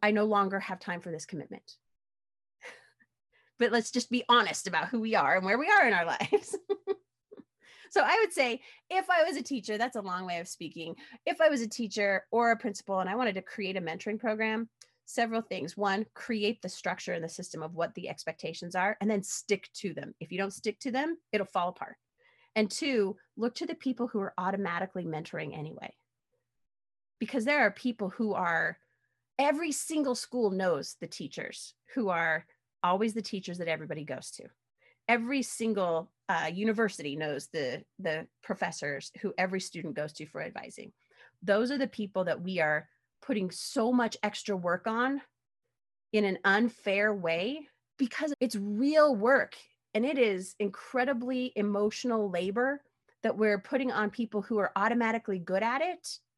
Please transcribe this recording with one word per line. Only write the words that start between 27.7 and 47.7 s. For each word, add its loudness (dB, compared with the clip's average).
people -4
who -2
are, 0
every 2
single 0
school 0
knows 0
the -10
teachers -10
who 0
are 0
always 2
the -2
teachers -8
that -2
everybody -4
goes -8
to. -16
Every 2
single, 0
uh, 0
university 0
knows -4
the, -4
the -4
professors -4
who -4
every 0
student -8
goes -6
to -12
for -10
advising. -12
Those 4
are 0
the 2
people -2
that 0
we -2
are 2
putting -2
so -2
much 2
extra -2
work -2
on 0
in 4
an 0
unfair 2
way -2